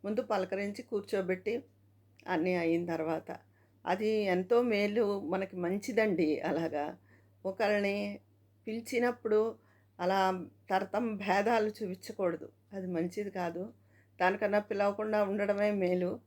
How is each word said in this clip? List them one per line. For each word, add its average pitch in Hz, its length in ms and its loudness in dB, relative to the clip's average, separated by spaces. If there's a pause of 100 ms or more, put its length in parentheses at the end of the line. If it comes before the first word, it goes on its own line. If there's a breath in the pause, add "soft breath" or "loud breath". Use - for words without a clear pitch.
ముందు 208 180 -2
పలకరించి 202 600 -4
కూర్చోబెట్టి 196 800 -4 (640)
అన్నీ 180 260 2
అయిన 170 320 0
తర్వాత. 160 500 -4 (500 soft breath)
అది 196 220 0
ఎంతో 208 540 2
మేలు, 208 580 2
మనకి 185 360 -4
మంచిదండి. 180 840 2
అలాగా 156 560 -2 (500 soft breath)
ఒకళ్ళని 202 760 0 (460)
పిలిచినప్పుడు 226 880 0 (460 soft breath)
అలా 190 440 2 (260)
తరతం 202 460 0
భేదాలు 202 520 2
చూపించకూడదు, 190 800 -4 (240)
అది 190 140 -6
మంచిది 180 440 -2
కాదు. 180 420 -4 (480 soft breath)
దానికన్నా 196 380 2
పిలవకుండా 208 640 0
ఉండడమే 202 460 0
మేలు. 180 560 0